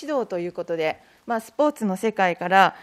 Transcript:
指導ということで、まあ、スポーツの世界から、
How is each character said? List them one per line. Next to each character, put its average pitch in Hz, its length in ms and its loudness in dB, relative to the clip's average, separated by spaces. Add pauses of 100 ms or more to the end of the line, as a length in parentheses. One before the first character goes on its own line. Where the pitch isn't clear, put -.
指 302 80 -6
導 254 140 -2
と 185 120 -6
い 175 80 -6
う 175 60 -8
こ 175 120 -8
と 170 120 -6
で、 156 260 -2 (240)
ま 233 100 -4
あ、 226 40 -4
ス - 120 -16
ポ 302 160 2
ー 294 40 -2
ツ 220 120 -6
の 190 120 0
世 220 160 -2
界 185 240 0
か 175 120 -6
ら、 185 340 6